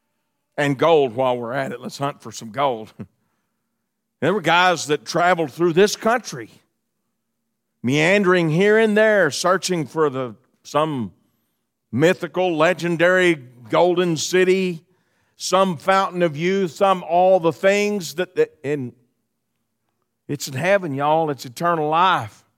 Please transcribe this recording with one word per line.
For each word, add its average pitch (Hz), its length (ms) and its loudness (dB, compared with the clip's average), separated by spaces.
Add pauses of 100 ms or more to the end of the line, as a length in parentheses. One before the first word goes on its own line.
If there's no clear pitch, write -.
(560)
And 143 220 -2
gold 143 360 4
while 127 220 0
we're 120 160 -8
at 135 200 -6
it. 123 80 -12
Let's 123 180 -14
hunt 139 240 -6
for 113 100 -16
some 117 180 -16
gold. 117 480 -4
<laughs> 107 60 -14 (1160)
There 165 140 0
were 208 80 -4
guys 165 460 2
that 143 180 -2
traveled 165 440 0
through 165 220 0
this 196 240 2
country, 202 540 -4 (1300)
meandering 175 680 2
here 202 260 2
and 220 180 2
there, 208 360 4
searching 175 560 -2
for 151 240 0
the, 127 240 -6 (280)
some 147 500 -2 (760)
mythical, 175 640 0
legendary 170 840 2
golden 165 840 -2
city, 185 680 0 (520)
some 185 420 0
fountain 190 440 0
of 160 140 0
youth, 185 360 -2
some 190 300 0
all 180 380 2
the 165 100 0
things 196 680 0
that, 175 200 -6
that 151 260 -2
in, 131 300 -6 (1400)
it's 139 200 -8
in 139 60 -12
heaven, 180 380 0
y'all. 151 380 0
It's 139 160 -8
eternal 160 420 -2
life. 160 560 0 (140)